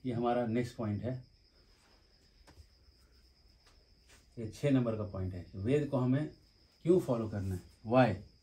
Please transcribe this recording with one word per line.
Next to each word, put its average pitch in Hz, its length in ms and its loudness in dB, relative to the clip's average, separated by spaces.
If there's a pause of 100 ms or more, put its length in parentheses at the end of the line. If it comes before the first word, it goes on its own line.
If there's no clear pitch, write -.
ये 127 80 -2
हमारा 120 320 0
next 120 300 -2
point 104 280 -4
है, 127 320 -8 (3000)
ये 107 100 -8
छः 143 220 0
नंबर 120 240 2
का 101 80 -4
पॉइंट 95 300 -6
है। 87 120 -10 (100)
वेद 127 340 0
को - 80 -2
हमें 131 320 2 (540)
क्यों 180 160 6
फॉलो 113 300 -2
करना 98 260 -4
है? 90 60 -10 (260)
Why? 117 280 6 (280)